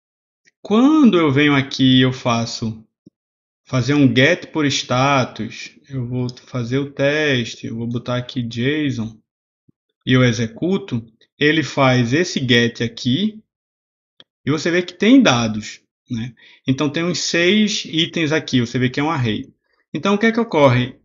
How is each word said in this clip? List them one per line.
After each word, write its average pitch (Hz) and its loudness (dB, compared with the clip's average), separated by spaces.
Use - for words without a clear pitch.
Quando 254 4
eu 160 4
venho 143 2
aqui 131 2
e - 6
eu 127 2
faço 117 -6
fazer 135 -2
um 139 4
get 143 2
por 156 -4
status, 127 -2
eu 131 -8
vou 123 -4
fazer 123 -4
o 143 -4
teste, 139 -2
eu 113 -10
vou 117 -6
botar 123 -6
aqui 127 -6
json 120 -4
e 127 2
eu 127 4
executo, 120 -2
ele 151 2
faz 127 0
esse 175 -2
get 120 0
aqui 131 -2
e 127 -2
você 156 -2
vê 175 0
que 175 -12
tem 254 6
dados, 117 0
né? 113 -6
Então 135 0
tem 165 -4
uns 175 -2
seis 202 0
itens 160 -2
aqui, 151 0
você 120 -4
vê 127 0
que 127 -6
é 139 -2
um 156 -2
array. 113 -4
Então 196 -2
o 202 -2
que 226 0
é 226 2
que 233 -2
ocorre? 139 2